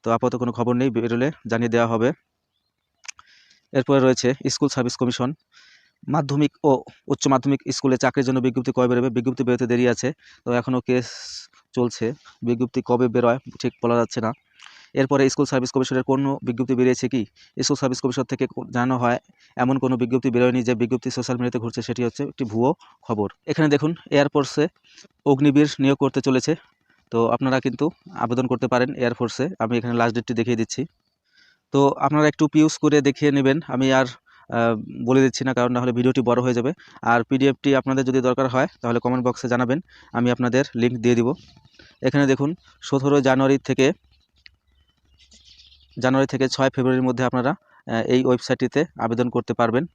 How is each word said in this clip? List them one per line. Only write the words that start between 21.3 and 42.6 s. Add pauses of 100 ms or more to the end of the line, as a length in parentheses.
মিডিয়াতে
ঘুরছে
সেটি
হচ্ছে
একটি
ভুয়ো (280)
খবর। (180)
এখানে
দেখুন (160)
এয়ারফোর্সে (580)
অগ্নিবীর (100)
নিয়োগ
করতে
চলেছে, (560)
তো
আপনারা
কিন্তু (220)
আবেদন
করতে
পারেন
এয়ারফোর্সে। (100)
আমি
এখানে
লাস্ট
ডেটটি
দেখিয়ে
দিচ্ছি। (880)
তো
আপনারা
একটু
পিউস
করে
দেখিয়ে
নেবেন,
আমি
আর,
আহ,
বলে
দিচ্ছি
না,
কারণ
না
হলে
ভিডিওটি
বড়
হয়ে
যাবে। (300)
আর
পিডিএফটি
আপনাদের
যদি
দরকার
হয় (140)
তাহলে
কমেন্ট
বক্সে
জানাবেন, (320)
আমি
আপনাদের (100)
লিংক
দিয়ে
দিব। (680)
এখানে
দেখুন (280)